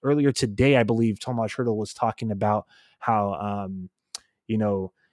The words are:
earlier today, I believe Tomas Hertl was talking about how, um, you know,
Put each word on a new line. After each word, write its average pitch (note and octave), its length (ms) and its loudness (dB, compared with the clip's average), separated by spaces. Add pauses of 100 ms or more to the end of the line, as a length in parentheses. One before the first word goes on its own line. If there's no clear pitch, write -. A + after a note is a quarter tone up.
earlier C#3+ 280 2
today, B2 460 2
I A#2 60 6
believe A2+ 360 2
Tomas A#2 340 -4
Hertl A#2+ 220 -2
was G#2+ 180 -6
talking A2+ 380 -4
about G#2 340 0 (340)
how, G#2 340 0
um, F#2+ 560 -6 (580)
you A2 100 0
know, G2 360 0 (200)